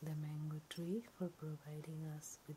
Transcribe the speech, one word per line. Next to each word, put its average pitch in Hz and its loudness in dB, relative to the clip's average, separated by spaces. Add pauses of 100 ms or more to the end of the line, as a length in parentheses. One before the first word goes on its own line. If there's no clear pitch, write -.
the 156 2
mango 151 2 (100)
tree 175 2 (160)
for 180 4 (100)
providing 156 -2 (160)
us - -6 (100)
with 151 -4